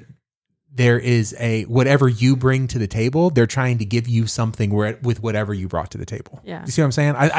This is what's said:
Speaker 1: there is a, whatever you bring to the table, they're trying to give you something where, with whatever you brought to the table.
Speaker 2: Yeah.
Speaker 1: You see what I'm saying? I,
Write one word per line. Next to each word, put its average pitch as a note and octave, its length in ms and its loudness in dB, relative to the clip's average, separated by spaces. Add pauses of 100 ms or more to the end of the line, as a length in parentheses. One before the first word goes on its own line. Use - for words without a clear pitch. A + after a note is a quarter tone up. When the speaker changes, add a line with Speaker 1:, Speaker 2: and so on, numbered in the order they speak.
(720)
Speaker 1:
there B2 260 4
is A#2+ 400 0
a, A2+ 240 -2
whatever C3+ 440 4
you B2 280 2
bring C3 320 0
to B2+ 100 -6
the G#2+ 100 -2
table, C3 440 0
they're A#2+ 160 4
trying B2 320 0
to A2+ 60 -4
give A#2 220 -2
you A2+ 200 0
something A2 440 -2
where, G#2 300 -2
with A#2 220 -2
whatever G#2+ 300 -2
you F#2+ 140 -6
brought E2+ 240 -6
to - 60 -12
the G2 80 -10
table. - 380 -14
Speaker 2:
Yeah. F3 220 -14
Speaker 1:
You C#3 60 -6
see - 100 0
what D#3 60 4
I'm C3 40 0
saying? D3 240 0
I, D3 240 2